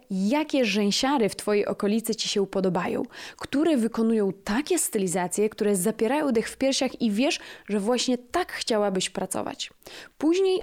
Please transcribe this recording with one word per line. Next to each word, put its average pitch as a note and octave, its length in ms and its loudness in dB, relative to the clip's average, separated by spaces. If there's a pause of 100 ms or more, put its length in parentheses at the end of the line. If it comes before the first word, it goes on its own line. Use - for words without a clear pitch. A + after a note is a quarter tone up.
jakie B3+ 560 2
rzęsiary G#3 640 2
w - 60 -6
twojej G#3 300 0
okolicy G#3+ 500 0
ci - 140 -6
się G3 180 0
podobają, F#3 560 -2 (340)
które D4+ 400 2
wykonują A3+ 540 2 (120)
takie D4+ 360 0
stylizacje, F#3+ 720 0
które G#3 260 0
zapierają A3+ 560 0
dech A3+ 180 0
w - 80 -14
piersiach C4 440 0
i A3+ 100 2
wiesz, C4+ 280 0 (300)
że G#3 100 0
właśnie B3 380 0
tak F4 340 -4
chciałabyś G3+ 580 0
pracować. - 640 -6 (460)
Później F#4 460 2